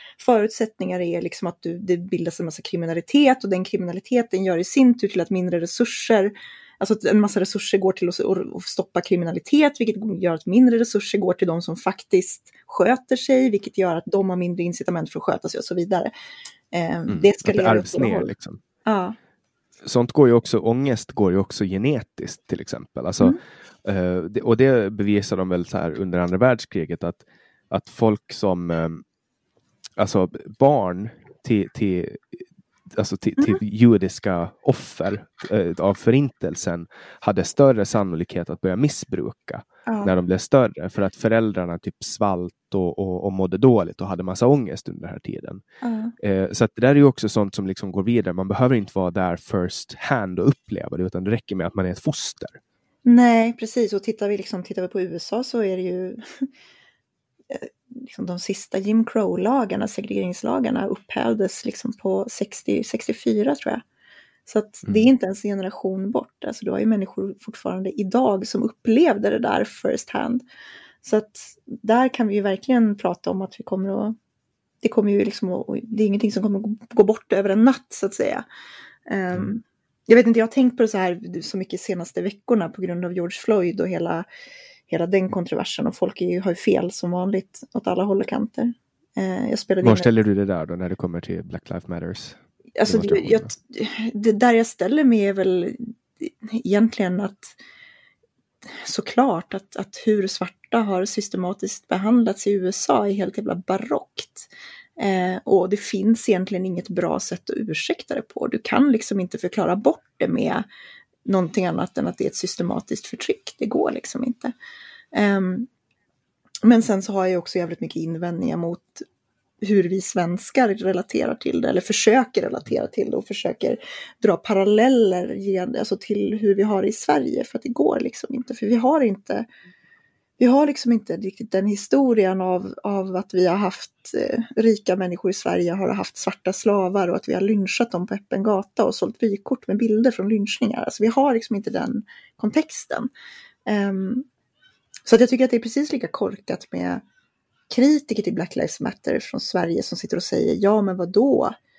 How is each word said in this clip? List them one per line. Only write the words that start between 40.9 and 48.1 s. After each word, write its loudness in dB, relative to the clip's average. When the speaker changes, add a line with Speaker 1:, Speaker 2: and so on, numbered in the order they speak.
Speaker 2:
att -2
föräldrarna 0
typ -12
svalt -2
och, 0
och, -4
och -2
mådde -2
dåligt 4
och -6
hade -6
massa 0
ångest 0
under -12
den -12
här -12
tiden. -12
Speaker 1:
Ja. -6
Speaker 2:
Eh, 0
så 0
att 0
det -8
där 6
är 8
ju 8
också 4
sånt 0
som -4
liksom -6
går 0
vidare. 0